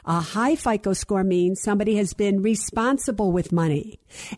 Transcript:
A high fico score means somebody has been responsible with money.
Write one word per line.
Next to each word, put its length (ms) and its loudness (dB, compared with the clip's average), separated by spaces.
A 160 0
high 340 0
fico 380 0
score 300 0
means 380 2
somebody 360 2
has 180 0
been 260 2
responsible 880 0
with 200 0
money. 480 0